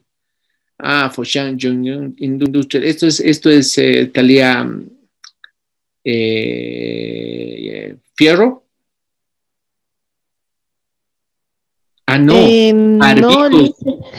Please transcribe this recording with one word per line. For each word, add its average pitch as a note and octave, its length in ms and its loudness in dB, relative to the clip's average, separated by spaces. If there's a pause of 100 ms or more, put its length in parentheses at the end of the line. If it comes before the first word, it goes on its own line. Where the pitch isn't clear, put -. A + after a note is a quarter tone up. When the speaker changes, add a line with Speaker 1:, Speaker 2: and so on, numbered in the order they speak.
(840)
Speaker 1:
Ah, C#3+ 300 -2
Foshan C3 440 -6
Yongyang C3 600 -6
Industrial. C3+ 640 -4
Esto D#3 220 -2
es, D#3 140 0
esto D3+ 320 0
es, C#3+ 260 2
eh, B2+ 300 0
Thalía, B2+ 600 2 (1400)
eh, A#1 1900 -8 (200)
Fierro. F3+ 500 2 (3500)
Ah, C3+ 100 0
no. D3 180 4
Speaker 2:
Eh, A3+ 380 4
no, G#3+ 240 4
Speaker 1:
Barbijos, C4 540 4
Speaker 2:
Lice. C#4 480 0 (200)